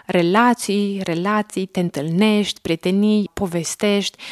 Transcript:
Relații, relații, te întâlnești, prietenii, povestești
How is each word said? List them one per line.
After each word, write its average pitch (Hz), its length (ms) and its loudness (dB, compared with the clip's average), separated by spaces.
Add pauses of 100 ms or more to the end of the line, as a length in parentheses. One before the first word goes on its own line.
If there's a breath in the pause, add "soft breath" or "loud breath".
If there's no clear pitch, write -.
Relații, 196 1000 2
relații, 208 600 -2
te - 140 -6
întâlnești, 180 800 0
prietenii, 202 720 0
povestești 196 840 -2 (140)